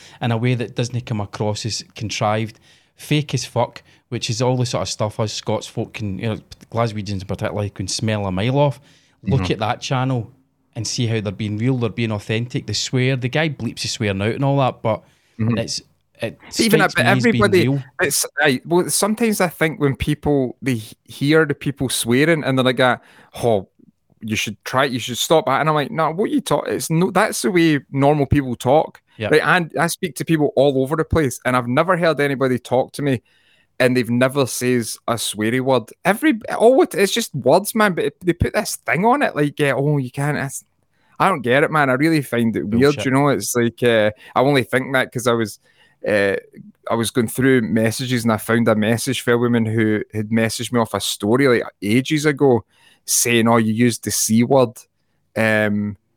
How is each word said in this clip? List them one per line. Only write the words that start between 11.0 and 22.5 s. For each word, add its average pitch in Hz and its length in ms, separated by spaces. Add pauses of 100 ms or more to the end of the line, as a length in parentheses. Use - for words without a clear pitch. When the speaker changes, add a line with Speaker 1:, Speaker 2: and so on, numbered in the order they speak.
Speaker 1:
how 110 160
they're 101 100
being 104 280
real, 127 180
they're 117 140
being 113 200
authentic. 117 540
They 107 80
swear, 131 440
the 123 120
guy 151 200
bleeps 117 340
his - 80
swearing 98 320
out 113 100
and 143 100
all 139 140
that, 127 240
but 110 220 (340)
Speaker 2:
Mm-hmm. 113 220
Speaker 1:
it's, - 220 (400)
it 107 180 (200)
Speaker 2:
Even 233 200
Speaker 1:
strikes 277 160
Speaker 2:
a, 170 80
Speaker 1:
me - 60
as 202 140
being 233 200
Speaker 2:
everybody, 185 240
Speaker 1:
real. 139 160 (180)
Speaker 2:
it's, 143 240 (140)
I, 147 240
well, 160 260
sometimes 214 520
I 180 80
think 160 320
when 139 160
people, 143 640
they 127 140
h-, 110 280
hear 156 420
the 143 80
people 135 360
swearing 143 520
and 131 160